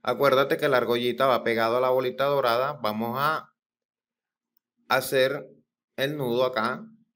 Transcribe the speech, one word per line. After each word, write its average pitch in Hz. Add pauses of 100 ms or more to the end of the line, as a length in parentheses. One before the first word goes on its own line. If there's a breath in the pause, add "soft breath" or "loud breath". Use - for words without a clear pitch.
Acuérdate 135
que 151
la 131
argollita 120
va 117
pegado 113
a 127
la 127
bolita 127
dorada. 135
Vamos 110
a 147 (1400)
hacer 131 (500)
el 139
nudo 127
acá. 127 (300)